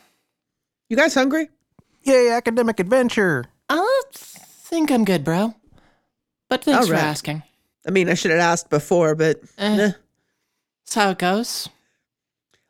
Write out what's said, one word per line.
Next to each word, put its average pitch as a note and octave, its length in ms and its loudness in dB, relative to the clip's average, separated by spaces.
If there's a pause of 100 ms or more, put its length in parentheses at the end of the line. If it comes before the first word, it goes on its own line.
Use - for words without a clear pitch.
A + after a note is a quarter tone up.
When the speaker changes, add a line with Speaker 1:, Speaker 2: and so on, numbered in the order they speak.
(880)
Speaker 1:
You A3+ 80 -4
guys D4+ 180 2
hungry? C#4 340 0 (540)
Speaker 2:
Yay, B3+ 280 4
academic A#3 500 0
adventure. F#3+ 640 0 (240)
Speaker 3:
Uh, D#4 140 0 (880)
think D#4+ 180 0
I'm A#3 140 2
good, F3+ 180 0
bro. F3+ 320 -2 (960)
But B3+ 160 -4
thanks C4+ 160 2
Speaker 1:
All A#3+ 60 2
Speaker 3:
for D#3+ 80 0
Speaker 1:
right. D#3 100 0
Speaker 3:
asking. D3+ 380 -6 (440)
Speaker 1:
I D#3+ 40 -6
mean, F3+ 180 2
I E3+ 60 0
should E3+ 160 -2
have E3 100 2
asked E3+ 300 0
before, D#3 440 0
but, D#3 240 0 (200)
Speaker 3:
Eh. G#3 300 0
Speaker 1:
eh. F#3 40 -2 (920)
Speaker 3:
That's - 80 -12
how G#3 160 2
it F#3 80 -4
goes. G3+ 500 -4 (1000)